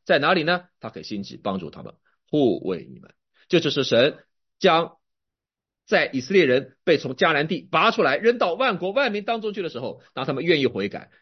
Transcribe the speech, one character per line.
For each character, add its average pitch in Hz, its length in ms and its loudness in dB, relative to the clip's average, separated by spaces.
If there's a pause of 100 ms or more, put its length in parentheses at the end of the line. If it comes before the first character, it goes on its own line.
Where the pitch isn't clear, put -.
在 165 160 2
哪 156 140 2
里 165 100 0
呢？ 180 240 -4 (140)
他 113 80 -12
可 92 100 -16
以 78 40 -14
兴 101 200 -8
起 - 140 -18
帮 95 220 -6
助 80 100 -12
他 - 140 -18
们， - 120 -18 (340)
护 131 360 2
卫 85 200 -6
你 65 140 -20
们。 - 140 -20 (340)
这 170 140 2
就 156 80 -2
是 139 160 -2
神 123 400 2 (340)
将 165 380 2 (880)
在 165 260 0
以 135 80 -4
色 156 140 -6
列 185 120 6
人 131 380 0
被 160 140 4
从 135 160 -6
迦 170 180 2
南 151 160 0
地 170 140 -4
拔 175 300 0
出 226 100 0
来， 139 160 2
扔 226 200 0
到 190 160 0
万 220 240 -2
国 180 140 -6
万 247 200 0
民 202 120 -6
当 233 160 -4
中 208 140 -6
去 202 80 -8
的 160 80 -6
时 120 100 -12
候， 117 220 -10 (120)
当 127 120 -2
他 147 80 0
们 135 100 -4
愿 165 160 4
意 131 80 4
悔 98 220 -2
改， - 220 -14 (100)